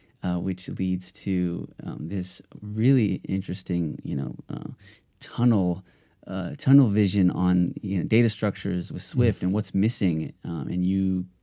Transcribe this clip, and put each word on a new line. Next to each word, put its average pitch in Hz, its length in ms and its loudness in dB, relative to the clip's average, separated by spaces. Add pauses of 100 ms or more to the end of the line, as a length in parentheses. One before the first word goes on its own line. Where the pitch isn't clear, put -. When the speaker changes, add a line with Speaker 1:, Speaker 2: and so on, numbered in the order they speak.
(240)
Speaker 1:
uh, 90 120 0
which 92 340 -4
leads 92 420 -2
to, 87 560 -2 (160)
um, - 240 -8
this 92 340 -8 (200)
really 110 540 2 (120)
interesting, 90 760 -2
you - 120 -4
know, 69 200 -6 (120)
uh, - 220 -8 (500)
tunnel, 95 640 0 (440)
uh, 92 300 -6
tunnel 135 300 8
vision 98 420 4
on, 90 520 2
you 98 160 -2
know, 82 80 0
data 113 240 4
structures 98 600 -4
with 113 120 -10
Swift 120 380 0
Speaker 2:
Mm. - 40 -4
Speaker 1:
and 92 100 0
what's 104 220 -4
missing. 95 560 0 (140)
Um, 85 240 -6
and 90 160 0
you, 95 400 0 (180)